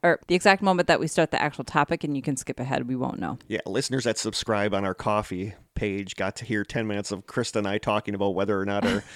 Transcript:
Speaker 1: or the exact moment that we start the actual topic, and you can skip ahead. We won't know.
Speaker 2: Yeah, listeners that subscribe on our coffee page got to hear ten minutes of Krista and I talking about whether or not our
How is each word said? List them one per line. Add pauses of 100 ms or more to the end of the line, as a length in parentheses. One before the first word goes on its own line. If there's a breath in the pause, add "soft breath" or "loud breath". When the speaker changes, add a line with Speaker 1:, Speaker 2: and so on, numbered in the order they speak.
Speaker 1:
or
the
exact
moment
that
we
start
the
actual
topic,
and
you
can
skip
ahead.
We
won't
know. (100)
Speaker 2:
Yeah,
listeners
that
subscribe
on
our
coffee (200)
page
got
to
hear
ten
minutes
of
Krista
and
I
talking
about
whether
or
not
our (140)